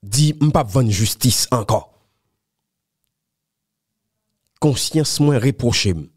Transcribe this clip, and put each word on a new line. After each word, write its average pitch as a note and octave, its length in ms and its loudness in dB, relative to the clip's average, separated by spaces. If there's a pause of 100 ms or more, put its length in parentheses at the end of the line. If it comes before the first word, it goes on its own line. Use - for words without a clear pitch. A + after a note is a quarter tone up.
Di C#3+ 360 2
m D3+ 120 4
p E3+ 80 2
ap A2 120 -4
vann A#2+ 200 2
jistis G#2+ 520 0 (100)
ankò. G#2 260 -2 (2750)
Konchyans D3+ 580 0
mwen D3 240 2
repwoche - 520 0
m. D#2 60 -8 (140)